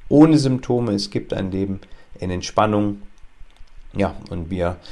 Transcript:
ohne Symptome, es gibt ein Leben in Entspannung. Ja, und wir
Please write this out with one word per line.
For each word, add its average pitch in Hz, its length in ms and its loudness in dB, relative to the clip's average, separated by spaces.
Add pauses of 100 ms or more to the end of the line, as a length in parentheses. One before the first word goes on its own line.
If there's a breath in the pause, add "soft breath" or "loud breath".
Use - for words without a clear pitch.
ohne 151 300 8
Symptome, 123 540 0
es 101 180 -2
gibt - 240 -6
ein 98 160 -4
Leben 95 300 -4 (400 soft breath)
in 92 100 -4
Entspannung. 104 680 0 (960)
Ja, 95 200 -2 (120)
und 85 220 -8
wir 90 280 -2 (140 loud breath)